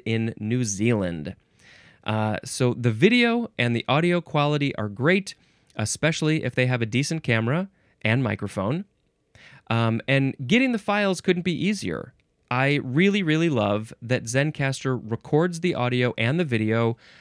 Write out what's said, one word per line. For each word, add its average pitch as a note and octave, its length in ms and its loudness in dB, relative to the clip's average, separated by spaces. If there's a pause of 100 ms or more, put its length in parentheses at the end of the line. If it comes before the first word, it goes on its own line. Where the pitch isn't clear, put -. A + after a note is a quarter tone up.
in A2+ 340 0
New A#2+ 280 -2
Zealand. G2 680 0 (720)
Uh, G#2+ 400 -2
so B2 300 0
the A#2+ 180 0
video A#3 680 4
and A#2+ 160 0
the - 140 -2
audio F3 320 2
quality D3 560 0
are G#2+ 140 -6
great, E3 460 0 (400)
especially D#3 680 -2
if B2 120 -6
they B2+ 100 2
have B2+ 160 0
a A2+ 40 0
decent C3+ 380 -2
camera B2 460 0 (320)
and A#2 200 2
microphone. G#2 600 -4 (840)
Um, A2+ 400 0
and C3+ 260 2 (100)
getting A#3+ 280 2
the A3+ 40 0
files G3+ 440 -2
couldn't F3+ 220 0
be F3 100 -2
easier. C#3 600 -4 (380)
I C3+ 320 2
really, F#3 400 2
really D#3+ 260 2
love G#2+ 520 0
that A#2 240 -2
Zencastr C3+ 760 -2
records D#3+ 600 -2
the F3 140 0
audio B2 420 0
and A#2+ 200 0
the F3+ 60 0
video A2+ 540 0 (240)